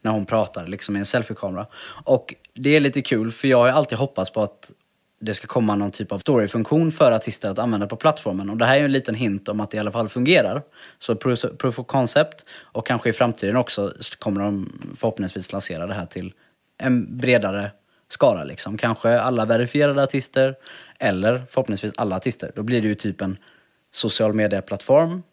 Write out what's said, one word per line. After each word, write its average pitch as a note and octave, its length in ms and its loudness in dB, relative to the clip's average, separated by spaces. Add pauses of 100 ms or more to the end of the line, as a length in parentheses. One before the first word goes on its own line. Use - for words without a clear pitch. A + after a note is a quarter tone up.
när - 80 -2
hon G#2 160 -2
pratar, G#2 400 -2
liksom G2+ 300 -6
i - 20 -2
en G2+ 80 -4
selfiekamera. G#2 600 -4 (380)
Och - 300 0 (200)
det C3 160 0
är D3+ 100 6
lite C#3 220 2
kul, A2+ 280 0
för C3+ 180 -2
jag C3 100 6
har A#2+ 100 8
alltid B2+ 300 2
hoppats A2+ 320 -2
på A2 120 0
att - 300 -6 (480)
det A2 140 -4
ska - 120 -6
komma G#2+ 300 2
någon G2+ 140 0
typ - 220 -8
av G2+ 60 -4
storyfunktion B2+ 760 2
för C#3 200 6
artister A2 380 -2
att F#2+ 80 -4
använda A2 280 0
på A2+ 100 -8
plattformen. G2+ 540 0
Och A2 60 -6
det A2+ 80 2
här B2+ 100 4
är C#3 40 6
ju D3 60 4
en C#3 80 2
liten C3+ 220 -2
hint G#2 340 -2
om G#2 120 -2
att G#2 100 -6
det G#2+ 60 -6
i G#2+ 40 -2
alla G#2 100 -4
fall A2 180 -2
fungerar. B2+ 540 2 (360)
Så - 180 -2
proof, B2 240 0 (180)
proof B2 200 -2
of B2 80 -10
concept, C#3 640 0
och - 360 -10
kanske A#2+ 220 0
i A2+ 40 2
framtiden A2+ 440 0
också G#2 440 -2
s-, - 160 -6
kommer G2 240 -2
de G2+ 420 -4 (140)
förhoppningsvis G2+ 560 -4
lansera F2+ 340 -6
det G2 80 -6
här F2 120 -6
till F#2 280 -10 (440)
en B2 400 0
bredare G2+ 520 2 (380)
skara, G2+ 360 2
liksom. F#2+ 320 -8
Kanske A#2 440 2
alla A#2 240 0
verifierade C#3 580 2
artister C3+ 520 0 (440)
eller A2+ 520 0
förhoppningsvis G#2+ 460 -2
alla G2+ 200 -2
artister. - 380 -6
Då G#2+ 80 -8
blir A#2 200 0
det G#2+ 60 0
ju G#2 60 2
typ G2+ 260 -6
en F#2+ 180 -6 (540)
social A2 400 2
media-plattform A2 880 2 (100)